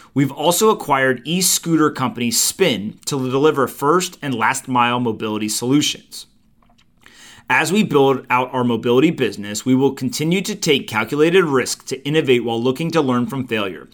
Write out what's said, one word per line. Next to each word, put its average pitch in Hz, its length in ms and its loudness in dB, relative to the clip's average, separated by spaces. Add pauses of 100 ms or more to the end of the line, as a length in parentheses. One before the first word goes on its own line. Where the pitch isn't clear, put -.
(120)
We've 135 180 0
also 165 380 2
acquired 135 560 0
e-scooter 165 640 0
company 120 400 -4
Spin 113 760 -4
to 147 120 -4
deliver 135 480 0
first 170 560 -2
and 143 100 -4
last 117 360 -2
mile 123 320 2
mobility 107 480 -4
solutions. - 800 -2 (1200)
As 147 220 2
we 214 100 4
build 139 480 2
out 127 240 0
our 127 80 0
mobility 120 480 2
business, 104 540 -4
we 131 100 2
will 131 180 4
continue 156 500 -2
to 202 120 -8
take 135 320 0
calculated 147 580 2
risks 135 420 -2
to 131 200 -10
innovate 135 380 2
while 117 180 -2
looking 135 300 -2
to 160 80 2
learn 123 260 0
from 127 220 -6
failure, 95 460 -6